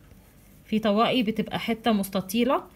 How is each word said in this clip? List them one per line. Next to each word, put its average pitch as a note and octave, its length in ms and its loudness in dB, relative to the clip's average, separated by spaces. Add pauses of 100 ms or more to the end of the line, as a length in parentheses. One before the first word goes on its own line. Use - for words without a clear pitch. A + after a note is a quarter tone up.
(640)
في A3 140 0
طواقي A3 440 2
بتبقى G#3+ 360 -4
حتة A#3 320 -2
مستطيلة A3 720 0 (120)